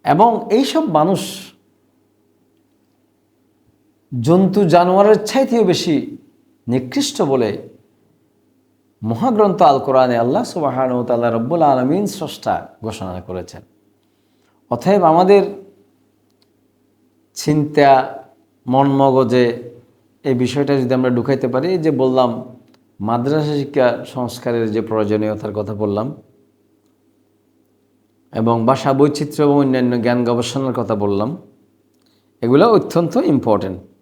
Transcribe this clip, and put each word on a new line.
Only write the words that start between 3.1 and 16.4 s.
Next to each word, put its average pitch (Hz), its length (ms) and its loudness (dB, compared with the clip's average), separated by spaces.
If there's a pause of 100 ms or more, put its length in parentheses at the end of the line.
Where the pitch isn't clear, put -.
জন্তু 180 480 2
জানোয়ারের 196 580 4
চাইতেও 233 380 0
বেশি 151 520 -2 (520)
নিকৃষ্ট 127 540 -4
বলে 120 460 -2 (1300)
মহাগ্রন্থ 190 600 2
আল 175 160 6
কোরআনে 127 400 2
আল্লাহ 143 260 0
সুবহানাহু 131 520 -4
ওয়া 120 100 -4
তাআলা 120 240 0
রব্বুল 131 320 -2
আলামিন 143 440 0
স্রষ্টা 123 600 -8 (140)
ঘোষণা 92 380 -8
করেছেন। 90 420 -12 (1080)
অতএব 185 320 0
আমাদের 185 600 4 (1700)